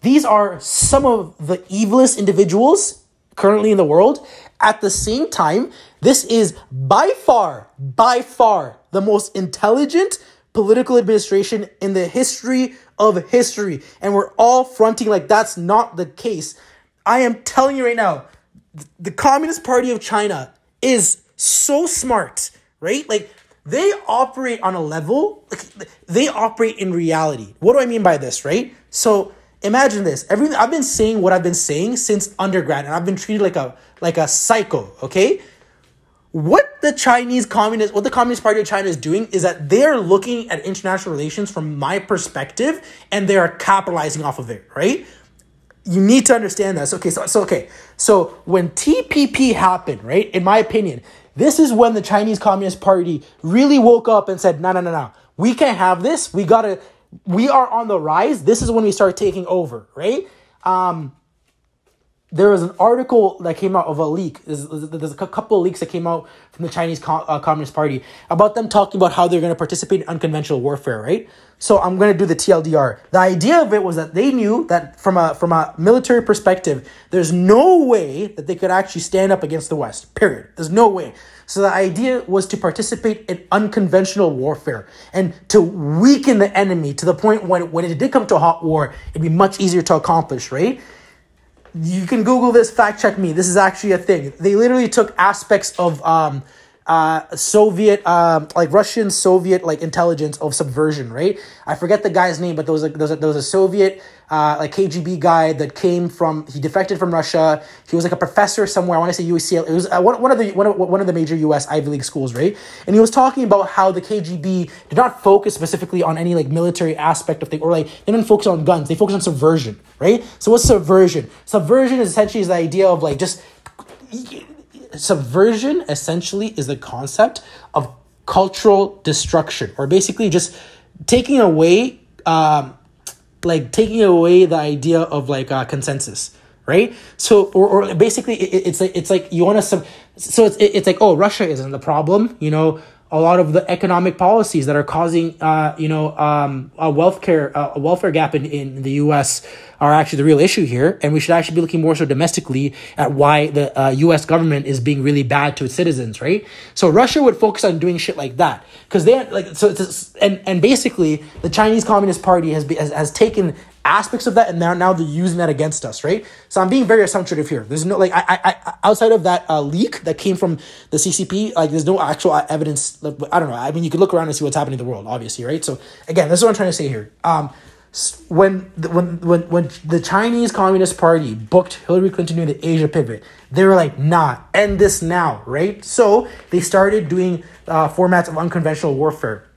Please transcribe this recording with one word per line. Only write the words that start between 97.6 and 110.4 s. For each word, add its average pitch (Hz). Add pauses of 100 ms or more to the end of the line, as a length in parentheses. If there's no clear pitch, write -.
um, 170
like, 170
Russian 202
Soviet, 185
like, 156
intelligence 160
of 151
subversion, 143
right? 165 (260)
I 151
forget 208
the 202
guy's 175
name, 170
but 151
there 160
was 156
a, 156
there 156
was 151
a, 160
there 151
was 151
a 135
Soviet, 190 (260)
uh, 151
like, 156
K 196
G 165
B 175
guy 160
that 139
came 175
from, 156
he 139
defected 185
from 180
Russia. 160 (260)
He -
was, 170
like, 175
a 170
professor 202
somewhere. 180
I -
wanna 175
say 185
U 170
C 170
L 165
A. 160
It 160
was, 175
uh, 180
one, -
one 254
of 254
the, 214